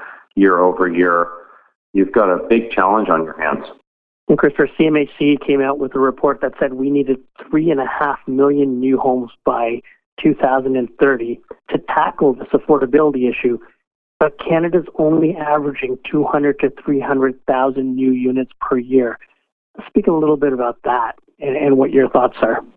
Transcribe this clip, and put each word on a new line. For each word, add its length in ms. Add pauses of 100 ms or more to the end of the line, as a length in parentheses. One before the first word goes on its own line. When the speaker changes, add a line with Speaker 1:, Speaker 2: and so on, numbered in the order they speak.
(340)
Speaker 1:
year 240
over 300
year, 400 (640)
you've 180
got 180
a 180
big 240
challenge 380
on 140
your 180
hands. 240 (640)
Speaker 2:
And 100
Christopher, 400
C 100
M 100
H 200
C 200 (100)
came 140
out 180
with 160
a 40
report 420
that 180
said 140
we 160
needed 280 (320)
three 220
and 80
a 80
half 400
million 540
new 180
homes 320 (140)
by 360 (400)
two 140
thousand 400
and 140 (100)
thirty 400 (300)
to 80 (100)
tackle 460
this 160
affordability 800
issue. 280 (640)
But 200
Canada's 560
only 400
averaging 640 (140)
two 120
hundred 360
to 140 (100)
three 160
hundred 460
thousand 500
new 160
units 480
per 180
year. 400 (720)
Speak 200
a 40
little 260
bit 160
about 300
that 300 (260)
and, 160
and 220
what 140
your 180
thoughts 320
are. 240 (120)